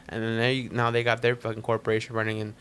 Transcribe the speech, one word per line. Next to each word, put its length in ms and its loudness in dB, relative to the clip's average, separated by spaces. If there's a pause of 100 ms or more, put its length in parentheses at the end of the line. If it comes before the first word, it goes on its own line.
and 140 -4
then 160 0
they, 320 2
now 180 2
they 140 2
got 180 2
their 140 4
fucking 260 -4
corporation 540 0
running 240 0
in 220 -6